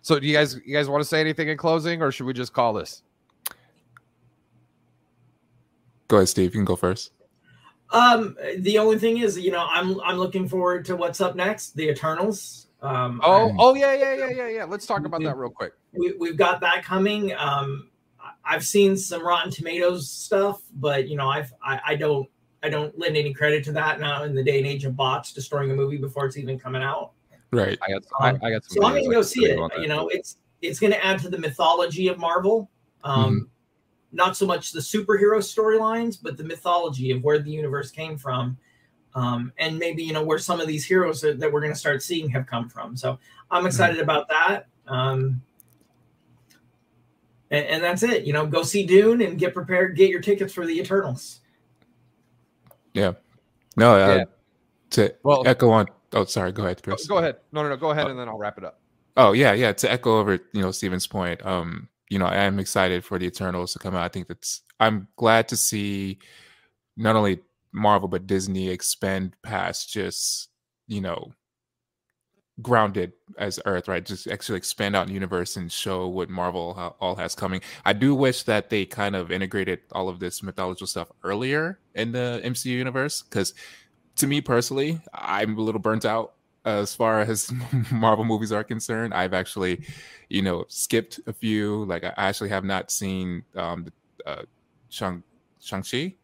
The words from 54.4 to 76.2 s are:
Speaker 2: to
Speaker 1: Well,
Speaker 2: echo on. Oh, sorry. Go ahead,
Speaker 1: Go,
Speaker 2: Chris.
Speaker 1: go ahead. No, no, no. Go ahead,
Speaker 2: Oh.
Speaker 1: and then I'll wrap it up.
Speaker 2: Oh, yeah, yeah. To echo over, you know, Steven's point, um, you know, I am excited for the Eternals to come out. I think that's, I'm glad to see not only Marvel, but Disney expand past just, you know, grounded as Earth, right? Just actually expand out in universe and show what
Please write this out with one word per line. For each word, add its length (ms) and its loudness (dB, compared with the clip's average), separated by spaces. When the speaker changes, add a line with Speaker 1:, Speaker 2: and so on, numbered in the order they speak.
Speaker 2:
to 320 4
Speaker 1:
Well, 220 4
Speaker 2:
echo 240 8
on. 180 6
Oh, 120 2
sorry. 260 -2
Go 120 -4
ahead, 180 -2
Speaker 1:
Go, 120 -4
Speaker 2:
Chris. 140 -6
Speaker 1:
go 100 0
ahead. 200 0
No, 120 -4
no, 60 -2
no. 80 -4
Go 140 0
ahead, 160 0
Speaker 2:
Oh. 20 -4
Speaker 1:
and 100 -8
then 100 -8
I'll 80 -8
wrap 200 -8
it 60 -14
up. 160 -14
Speaker 2:
Oh, 160 10
yeah, 200 6
yeah. 200 2
To 180 0
echo 280 2
over, 140 2
you 80 -2
know, 100 0
Steven's 360 -4
point, 380 -6
um, 420 -6
you 100 -2
know, 60 2
I 120 0
am 220 2
excited 440 0
for 160 -6
the 60 -4
Eternals 480 -6
to 60 -10
come 160 -6
out. 80 -2
I 60 -2
think 180 -10
that's, 340 -10
I'm 280 2
glad 320 4
to 80 -4
see 640 -2
not 180 2
only 240 4
Marvel, 360 4
but 200 -4
Disney 420 -2
expand 720 -4
past 480 -6
just, 580 -6
you 140 -6
know, 320 -8
grounded 500 2
as 280 -6
Earth, 220 -2
right? 180 -4
Just 220 -10
actually 300 -6
expand 380 -4
out 120 2
in 60 -8
universe 440 -4
and 140 -8
show 360 -4
what 220 -6